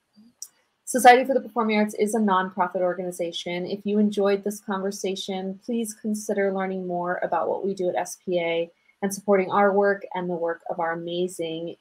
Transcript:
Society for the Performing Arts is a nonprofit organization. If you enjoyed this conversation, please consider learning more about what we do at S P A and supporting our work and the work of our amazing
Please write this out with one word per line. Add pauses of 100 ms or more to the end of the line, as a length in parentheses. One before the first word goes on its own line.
(840)
Society
for
the
Performing
Arts
is
a
nonprofit
organization.
If
you
enjoyed
this
conversation,
please
consider
learning
more
about
what
we
do
at
S
P
A (300)
and
supporting
our
work (120)
and
the
work
of
our
amazing